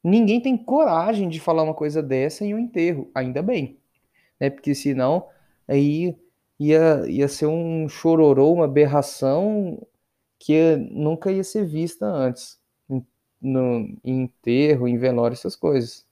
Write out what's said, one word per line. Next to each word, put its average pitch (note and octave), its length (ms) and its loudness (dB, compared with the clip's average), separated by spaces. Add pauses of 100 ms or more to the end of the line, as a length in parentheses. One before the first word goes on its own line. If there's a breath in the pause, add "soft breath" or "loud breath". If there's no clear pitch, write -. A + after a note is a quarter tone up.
Ninguém A3 300 4
tem B3+ 160 -2
coragem G#3 720 0
de D#3+ 100 -6
falar D#3+ 260 0
uma D#3 100 -2
coisa D3+ 280 -4
dessa C3+ 440 -4
em G#3 100 -4
um A3 40 -4
enterro, F3 540 -4
ainda C3 300 -6
bem, F#3 340 -4 (600)
né? C#3 100 0
Porque C#3 240 -4
senão C#3 540 -2 (400 soft breath)
aí D3 500 0 (400)
ia, D#3 520 4
ia C3+ 180 0
ser C#3 200 -4
um D#3+ 420 -4
chororô, D3+ 640 4
uma E3+ 100 2
aberração D3 1200 0 (540)
que D#3+ 380 4
nunca D#3+ 520 -4
ia F#3+ 140 -2
ser G3+ 220 -4
vista D#3+ 400 -6
antes, C3+ 520 -4 (320)
em, C3 160 -6 (360)
no, B2+ 380 -2 (220)
em C3 200 -4
enterro, B2+ 640 0
em B2 100 0
velório, A#2+ 360 0
essas - 240 -10
coisas. C3 540 -2